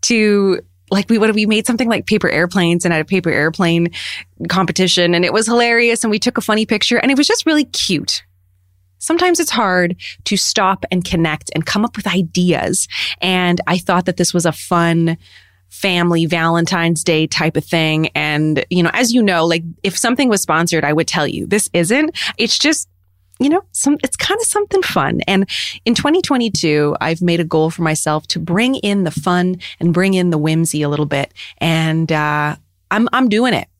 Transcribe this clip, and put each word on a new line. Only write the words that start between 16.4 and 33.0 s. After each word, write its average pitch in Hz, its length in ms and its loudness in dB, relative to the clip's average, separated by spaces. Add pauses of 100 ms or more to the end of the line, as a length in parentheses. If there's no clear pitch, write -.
Day 156 240 2
type 165 300 0
of 156 80 -2
thing. 156 500 0
And, 151 560 0
you 175 100 2
know, 165 140 2
as 233 180 0
you 247 80 4
know, 180 240 2
like, 170 200 0 (180)
if 190 160 -4
something 254 300 0
was 208 120 2
sponsored, 165 440 0
I 147 80 2
would 160 160 0
tell 151 180 -2
you. - 200 -6
This 214 260 0
isn't. 233 440 0 (220)
It's - 200 -2
just, - 300 0 (520)
you 269 80 2
know, 349 140 2 (100)
some, 294 320 0
it's - 120 -6
kinda 453 280 -2
something 403 380 0
fun. - 440 0
And 196 240 0 (340)
in 233 120 2
twenty 339 260 2
twenty-two, 160 800 0
I've 165 200 -2
made 175 200 2
a 170 40 0
goal 160 260 2
for 170 120 -6
myself 156 460 -2
to - 100 -4
bring 202 380 0
in 202 260 0
the 165 80 0
fun 180 460 0 (240)
and 170 120 2
bring 190 220 2
in 180 160 2
the 156 80 0
whimsy 160 420 0
a 147 80 0
little 147 180 0
bit. 139 280 -4 (240)
And, 160 540 0
uh, 151 420 -2 (380)
I'm, 220 200 0